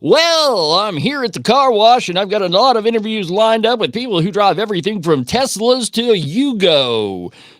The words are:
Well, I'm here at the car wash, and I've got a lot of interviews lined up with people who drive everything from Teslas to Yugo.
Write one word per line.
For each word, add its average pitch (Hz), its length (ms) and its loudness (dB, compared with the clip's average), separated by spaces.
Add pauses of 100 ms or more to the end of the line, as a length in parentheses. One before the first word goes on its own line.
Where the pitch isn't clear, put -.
Well, 277 720 2
I'm 196 220 0
here 254 280 -4
at 214 80 -4
the 135 100 -10
car 262 300 2
wash, 226 360 4
and 175 100 -4
I've 196 120 -4
got 208 120 -2
a 185 60 -2
lot 233 280 4
of 214 100 -2
interviews 220 440 -2
lined 220 360 2
up 233 140 0
with 156 120 -4
people 226 300 -4
who 185 80 0
drive 190 280 2
everything 208 440 -4
from 143 220 0
Teslas 240 680 -2
to 233 200 0
Yugo. 143 1200 0 (260)